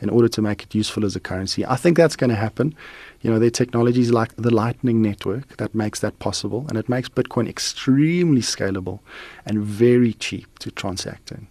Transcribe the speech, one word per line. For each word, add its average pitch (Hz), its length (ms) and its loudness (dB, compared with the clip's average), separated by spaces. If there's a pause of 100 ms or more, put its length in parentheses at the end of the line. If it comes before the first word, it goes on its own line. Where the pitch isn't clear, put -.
in 104 100 -4
order 117 180 4
to 113 140 -2
make 104 220 -2
it - 100 -10
useful 107 300 -2
as 92 120 -4
a 95 40 -8
currency. 95 440 -6
I 131 120 -2
think 170 200 2
that's 160 200 6
gonna 123 180 0
happen. 110 400 -2 (480)
You 113 80 0
know, 113 80 2
there 113 80 4
are 117 40 4
technologies 120 600 2
like 113 260 2
the 113 160 0
Lightning 117 480 2
Network 104 560 -4
that 110 180 -6
makes 107 260 -4
that - 180 -4
possible, 104 500 -6
and 113 80 -4
it 110 140 -4
makes 127 180 -2
Bitcoin - 400 -2
extremely 151 920 2
scalable 98 560 -4 (480)
and 107 160 -2
very 117 520 4
cheap - 440 -12
to - 140 -12
transact - 600 -10
in. 104 180 -14